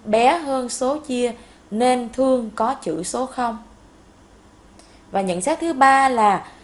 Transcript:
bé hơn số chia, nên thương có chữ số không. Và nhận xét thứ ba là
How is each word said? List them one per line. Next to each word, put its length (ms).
bé 340
hơn 320
số 300
chia, 340
nên 420
thương 420
có 180
chữ 300
số 220
không. 320
Và 100
nhận 200
xét 180
thứ 140
ba 360
là 380